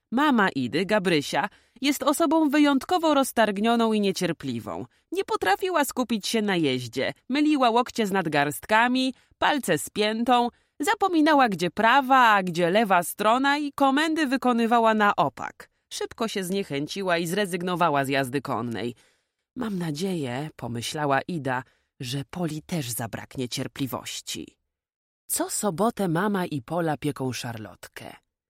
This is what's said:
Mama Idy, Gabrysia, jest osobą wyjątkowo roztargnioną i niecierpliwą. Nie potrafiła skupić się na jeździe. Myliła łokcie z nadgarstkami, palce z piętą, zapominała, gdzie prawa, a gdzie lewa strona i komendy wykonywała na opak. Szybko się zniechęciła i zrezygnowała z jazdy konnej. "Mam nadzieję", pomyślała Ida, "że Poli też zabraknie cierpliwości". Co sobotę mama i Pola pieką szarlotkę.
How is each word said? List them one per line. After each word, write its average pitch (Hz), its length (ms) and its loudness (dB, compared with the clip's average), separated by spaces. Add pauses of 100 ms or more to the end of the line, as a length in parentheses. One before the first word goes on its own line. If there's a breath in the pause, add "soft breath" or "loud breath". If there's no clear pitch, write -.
(120)
Mama 240 360 4
Idy, 135 380 -2
Gabrysia, 175 640 0 (320 soft breath)
jest 269 220 0
osobą 311 460 2
wyjątkowo 294 680 2
roztargnioną 226 760 2
i 214 80 2
niecierpliwą. 127 840 -4 (260)
Nie 381 120 -2
potrafiła 370 600 0
skupić 233 420 -4
się 226 160 0
na 202 140 0
jeździe. 127 560 -2 (160)
Myliła 285 420 2
łokcie 233 360 0
z 185 60 -4
nadgarstkami, 214 1000 0 (240 soft breath)
palce 269 400 2
z - 120 -10
piętą, 233 580 2 (320)
zapominała, 320 680 4
gdzie 175 220 -2
prawa, 254 580 6
a 202 140 6
gdzie 170 280 0
lewa 190 320 4
strona 262 560 2
i 294 140 -6
komendy 302 540 2
wykonywała 233 680 2
na 208 220 4
opak. - 540 -4 (220)
Szybko 233 360 -6
się 190 160 -6
zniechęciła 175 760 -4
i 175 80 -2
zrezygnowała 175 800 0
z 131 40 -6
jazdy 135 320 0
konnej. 120 540 -4 (600 soft breath)
"Mam 220 220 -6
nadzieję", 156 800 -6
pomyślała 135 640 -4
Ida, 131 420 -4 (380)
"że 131 300 -6
Poli 156 320 -6
też 143 280 -6
zabraknie 120 580 -8
cierpliwości". - 960 -8 (800)
Co - 240 -4
sobotę 202 580 -2
mama 180 380 -2
i 139 160 -6
Pola 160 340 -2
pieką 131 360 -4
szarlotkę. 110 840 -14 (340)